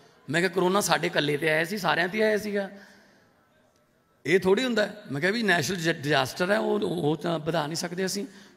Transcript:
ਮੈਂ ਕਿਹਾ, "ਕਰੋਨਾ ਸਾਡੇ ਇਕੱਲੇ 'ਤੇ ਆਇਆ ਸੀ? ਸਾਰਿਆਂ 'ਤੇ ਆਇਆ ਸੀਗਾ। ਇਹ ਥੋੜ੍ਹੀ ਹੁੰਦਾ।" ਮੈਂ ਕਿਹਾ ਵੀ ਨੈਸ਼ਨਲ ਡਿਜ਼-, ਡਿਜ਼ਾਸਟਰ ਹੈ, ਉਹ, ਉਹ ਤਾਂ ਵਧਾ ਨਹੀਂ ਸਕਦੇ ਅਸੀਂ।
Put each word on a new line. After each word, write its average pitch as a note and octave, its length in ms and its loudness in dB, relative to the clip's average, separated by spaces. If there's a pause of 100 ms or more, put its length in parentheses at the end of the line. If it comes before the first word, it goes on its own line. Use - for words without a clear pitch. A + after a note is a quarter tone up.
(300)
ਮੈਂ D#3+ 120 2
ਕਿਹਾ, F3+ 100 2
"ਕਰੋਨਾ F#3 300 2
ਸਾਡੇ E3 260 0
ਇਕੱਲੇ D3 300 0
'ਤੇ D#3 120 -2
ਆਇਆ D#3 140 2
ਸੀ? F#3 140 -6
ਸਾਰਿਆਂ E3+ 300 0
'ਤੇ G#3+ 160 -2
ਆਇਆ G#3+ 140 2
ਸੀਗਾ। G3+ 320 -4 (1600)
ਇਹ F3 140 4
ਥੋੜ੍ਹੀ G3 260 4
ਹੁੰਦਾ।" G#3 240 0 (220)
ਮੈਂ C#3 100 -4
ਕਿਹਾ F#3 100 2
ਵੀ A#3 120 -2
ਨੈਸ਼ਨਲ F3 340 2
ਡਿਜ਼-, E3 240 -2
ਡਿਜ਼ਾਸਟਰ C#3+ 500 0
ਹੈ, G#3+ 80 2
ਉਹ, G#3+ 200 0
ਉਹ E3 360 0
ਤਾਂ E3 240 -4
ਵਧਾ D#3 280 -2
ਨਹੀਂ E3 80 -6
ਸਕਦੇ F3 300 -4
ਅਸੀਂ। G3 200 -4 (320)